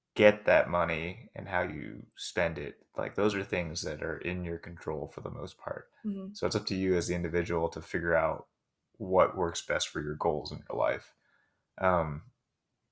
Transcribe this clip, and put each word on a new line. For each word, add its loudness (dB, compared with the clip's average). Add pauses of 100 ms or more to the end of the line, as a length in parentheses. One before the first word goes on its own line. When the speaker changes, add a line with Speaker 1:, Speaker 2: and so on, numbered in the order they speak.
(140)
Speaker 1:
get 8
that 6
money -2
and -12
how 0
you -10 (100)
spend -2
it, -10 (100)
like, -4
those 2
are -2
things -4
that -6
are -4
in -4
your -6
control -8
for -14
the -8
most -10
part. -10 (140)
Speaker 2:
Mm-hmm. -8
Speaker 1:
So -2
it's 0
up -4
to -4
you 2
as 0
the 0
individual 0
to -10
figure 0
out 2 (500)
what 4
works -2
best -2
for -6
your -4
goals -2
in -10
your -4
life. -2 (640)
Um, 2 (600)